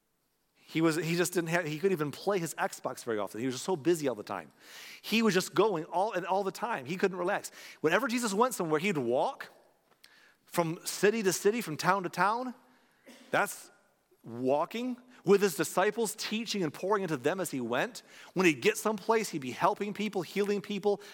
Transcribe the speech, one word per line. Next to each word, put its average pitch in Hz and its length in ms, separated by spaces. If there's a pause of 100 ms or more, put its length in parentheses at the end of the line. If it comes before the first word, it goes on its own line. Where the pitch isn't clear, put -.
(680)
He 156 140
was, 160 160
he 170 180
just 170 180
didn't 170 140
have, 175 180
he 151 120
couldn't 190 160
even 147 180
play 196 280
his 165 160
Xbox 170 500
very 113 140
often. 101 200
He 123 60
was 127 100
just 127 80
so 190 140
busy 151 320
all 117 60
the 104 80
time. 87 280 (500)
He 220 200
was 214 120
just 180 200
going 170 320
all, 190 260
and 185 140
all 190 180
the 190 80
time. 214 320
He 160 140
couldn't 185 200
relax. 180 340 (280)
Whenever 196 300
Jesus 233 240
went 240 200
somewhere, 156 280
he'd 190 160
walk 139 520 (960)
from 170 380
city 214 400
to 185 80
city, 208 300
from 151 160
town 185 260
to 165 60
town. 233 440 (800)
That's - 400 (540)
walking 151 720 (280)
with 185 160
his 196 140
disciples, 208 640
teaching 214 460
and 147 100
pouring 196 300
into 160 120
them 143 240
as 175 100
he 135 120
went. 131 420 (300)
When 185 120
he'd 151 140
get 214 180
someplace, 220 520
he'd 160 100
be 127 120
helping 202 420
people, 202 280
healing 202 380
people, 202 400 (140)